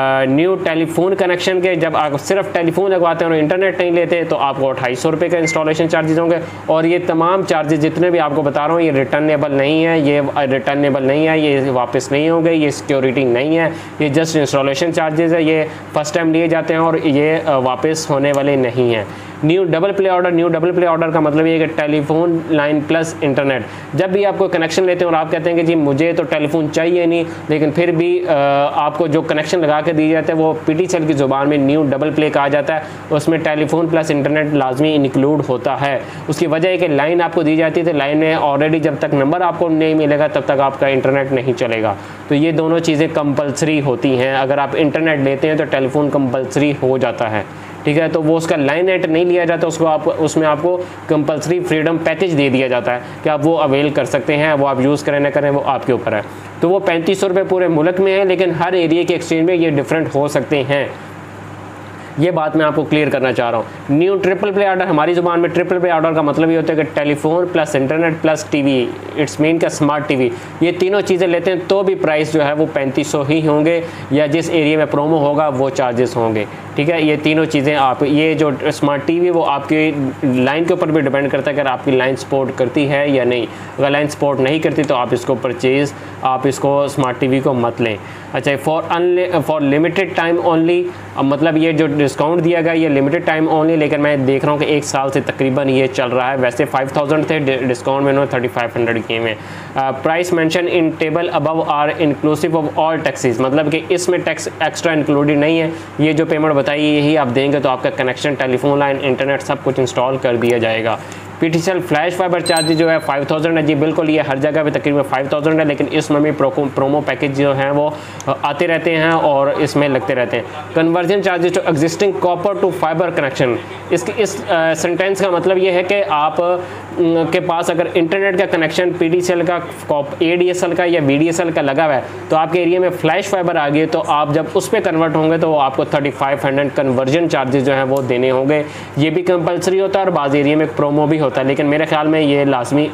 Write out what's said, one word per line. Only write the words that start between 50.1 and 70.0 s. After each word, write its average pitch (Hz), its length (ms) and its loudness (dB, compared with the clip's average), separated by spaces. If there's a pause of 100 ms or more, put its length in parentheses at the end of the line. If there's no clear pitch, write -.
आपको 156 300 0 (320)
कंपल्सरी 156 520 0
फ्रीडम 160 380 0
पैकेज 160 340 -2
दे 139 180 2
दिया 131 180 2
जाता 123 240 0
है 123 100 -4 (220)
कि 165 40 -2
आप 147 160 0
वो 165 100 2
अवेल 147 360 2
कर 135 140 0
सकते 139 300 -2
हैं, 151 200 2
वो 139 120 2
आप 131 140 0
यूज़ 143 240 0
करें 143 160 0
ना 143 100 0
करें 143 200 0
वो 139 100 0
आपके 131 320 -2
ऊपर 113 220 -2
है। 104 80 -2 (400)
तो 165 60 4
वो 190 100 2
पैंतीस 185 420 0
सौ 196 60 0
रुपये 190 180 0
पूरे 180 240 0
मुल्क 165 320 2
में 190 120 2
है, 196 120 2
लेकिन 180 260 2
हर 175 240 -2
एरिया 170 300 2
के 180 100 0
एक्सचेंज 160 320 0
में 180 80 2
ये 165 160 2
डिफरेंट 143 440 -2
हो 143 140 0
सकते 147 280 -2
हैं। 135 340 -2 (1300)
ये 175 100 2
बात 156 260 0
मैं 156 80 2
आपको 151 200 0
क्लियर 151 240 2
करना 131 240 0
चाह 123 180 0
रहा 113 100 0
हूँ। - 380 -2
न्यू 190 180 2
ट्रिपल 190 340 0
प्ले 196 180 2
ऑर्डर, 185 160 0
हमारी 185 300 2
ज़ुबान 170 260 2
में 170 100 2
ट्रिपल 175 280 0
प्ले 175 120 0
ऑर्डर 160 220 2
का 156 100 0
मतलब 151 280 2
ये 165 60 2
होता 160 160 0
है 156 40 -2
कि 156 80 0
टेलीफोन 151 640 0
प्लस 160 300 0
इंटरनेट 160 440 0
प्लस 156 320 0
टीवी, 135 360 2 (320)
it's 143 200 -2
mean 165 220 2
का 170 60 2
स्मार्ट 147 380 -2